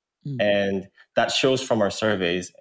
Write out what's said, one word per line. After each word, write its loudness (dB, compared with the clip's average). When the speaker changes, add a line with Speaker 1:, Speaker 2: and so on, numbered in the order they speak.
Speaker 1:
Mm. -4
Speaker 2:
And 0
that 2
shows 2
from 0
our 2
surveys, -2